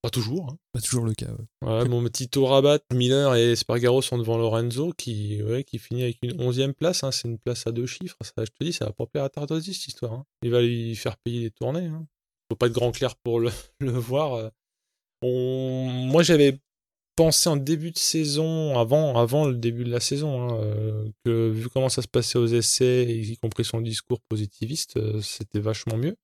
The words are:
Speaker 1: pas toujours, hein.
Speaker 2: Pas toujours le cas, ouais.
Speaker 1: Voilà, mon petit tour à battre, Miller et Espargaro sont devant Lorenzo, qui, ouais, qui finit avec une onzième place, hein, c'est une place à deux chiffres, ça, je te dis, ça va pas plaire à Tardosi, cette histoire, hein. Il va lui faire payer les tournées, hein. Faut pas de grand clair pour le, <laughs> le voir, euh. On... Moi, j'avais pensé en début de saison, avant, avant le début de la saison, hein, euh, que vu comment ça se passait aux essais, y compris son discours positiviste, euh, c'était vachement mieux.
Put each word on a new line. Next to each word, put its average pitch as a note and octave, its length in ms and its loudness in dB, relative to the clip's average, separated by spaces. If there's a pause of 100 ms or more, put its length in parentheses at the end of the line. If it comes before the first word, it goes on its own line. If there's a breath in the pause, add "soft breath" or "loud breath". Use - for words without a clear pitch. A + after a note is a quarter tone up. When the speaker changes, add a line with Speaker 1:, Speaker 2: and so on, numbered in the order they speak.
Speaker 1:
pas A#2+ 80 -4
toujours, B2+ 420 -2
hein. D3+ 60 -12 (140)
Speaker 2:
Pas A#2+ 80 -6
toujours A#2+ 240 -2
le A2+ 100 0
cas, - 180 -6
ouais. G#2+ 140 -10 (160)
Speaker 1:
Voilà, A2 240 0
mon A#2+ 200 2
petit B2 240 -4
tour C3+ 260 4
à C#3 60 8
battre, D3 320 4
Miller B2+ 420 4
et A#2 160 6
Espargaro A#2+ 500 2
sont B2+ 160 -2
devant A2+ 200 0
Lorenzo, A#2 600 0
qui, G#2 460 -6
ouais, A#2+ 220 -2
qui - 140 -10
finit A#2+ 240 -4
avec A#2+ 200 -2
une B2 160 -6
onzième B2+ 340 0
place, E3+ 300 0
hein, C3+ 80 -2
c'est - 160 -6
une A2+ 120 -6
place - 280 -4
à A#2 60 -2
deux A#2+ 140 -2
chiffres, F3+ 340 -10
ça, A2 240 -6
je A2 120 -14
te - 60 -6
dis, E3 80 -4
ça - 140 -4
va G#2+ 80 -6
pas A#2+ 120 -6
plaire C#3 200 -4
à C3+ 40 -4
Tardosi, D#3 440 -6
cette - 140 -10
histoire, B2 260 -10
hein. C3 120 -12 (180)
Il A#2+ 80 0
va A#2+ 100 6
lui A#2 340 0
faire A2 220 -6
payer A#2+ 240 -6
les A2+ 100 -4
tournées, D3+ 360 -4
hein. D#3+ 200 -10 (420)
Faut A2 60 -4
pas B2 140 2
de A#2 40 0
grand A#2+ 200 2
clair B2 240 -2
pour A#2 240 0
le, A#2 80 2 (160)
<laughs> - 160 -20
le C3+ 100 -2
voir, B2+ 440 -2
euh. A2 140 -8 (720)
On... C3 680 -2
Moi, B2+ 340 4
j'avais D3 360 6 (560)
pensé E3 320 4
en D#3 100 2
début D3+ 340 -2
de E3 60 -6
saison, D#3 800 0
avant, C3 400 4
avant A#2+ 300 4
le C3 80 2
début A#2 280 -2
de A#2+ 80 -2
la A#2+ 80 0
saison, C3+ 500 -2
hein, A2+ 80 -2
euh, G#2+ 500 -2 (160)
que A2+ 260 2
vu A2+ 200 -2
comment C3 200 0
ça B2+ 120 0
se A#2 60 -6
passait - 320 0
aux A#2 80 4
essais, B2 580 2
y A2+ 320 -4
compris A#2 260 -4
son A2+ 180 -4
discours A#2 380 -4 (100)
positiviste, A2 680 -4
euh, G#2+ 240 -2
c'était - 380 -6
vachement A2 380 -4
mieux. D3+ 260 -2